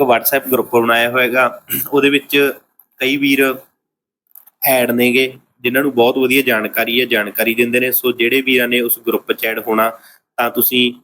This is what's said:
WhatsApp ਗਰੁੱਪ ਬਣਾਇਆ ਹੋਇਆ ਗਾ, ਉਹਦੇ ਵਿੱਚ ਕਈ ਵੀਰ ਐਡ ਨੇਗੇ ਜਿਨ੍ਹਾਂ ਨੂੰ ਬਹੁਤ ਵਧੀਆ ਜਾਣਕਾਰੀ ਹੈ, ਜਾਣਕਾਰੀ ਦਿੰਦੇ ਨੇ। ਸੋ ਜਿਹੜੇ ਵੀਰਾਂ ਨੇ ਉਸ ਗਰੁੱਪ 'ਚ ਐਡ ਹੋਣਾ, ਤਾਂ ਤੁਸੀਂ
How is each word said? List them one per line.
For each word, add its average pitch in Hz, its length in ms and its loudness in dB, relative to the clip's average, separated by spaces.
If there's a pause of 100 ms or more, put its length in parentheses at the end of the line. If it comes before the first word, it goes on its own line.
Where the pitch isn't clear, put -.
WhatsApp 131 500 0
ਗਰੁੱਪ 120 240 0
ਬਣਾਇਆ 117 340 2
ਹੋਇਆ 127 180 0
ਗਾ, 123 360 0 (300)
ਉਹਦੇ 139 160 4
ਵਿੱਚ 143 440 0 (440)
ਕਈ 135 200 -2
ਵੀਰ 139 380 0 (1120)
ਐਡ 123 240 2
ਨੇਗੇ 123 420 0 (280)
ਜਿਨ੍ਹਾਂ 127 220 0
ਨੂੰ 135 120 -2
ਬਹੁਤ 120 220 2
ਵਧੀਆ 131 240 2
ਜਾਣਕਾਰੀ 117 600 -2
ਹੈ, 123 40 -2
ਜਾਣਕਾਰੀ 110 500 -2
ਦਿੰਦੇ 120 240 0
ਨੇ। 123 120 -2
ਸੋ 123 200 -2
ਜਿਹੜੇ 120 300 0
ਵੀਰਾਂ 127 260 0
ਨੇ 123 140 0
ਉਸ 117 180 -4
ਗਰੁੱਪ 110 320 -4
'ਚ 110 140 -6
ਐਡ 110 140 -4
ਹੋਣਾ, 110 300 0 (480)
ਤਾਂ 117 120 -2
ਤੁਸੀਂ 123 440 0 (100)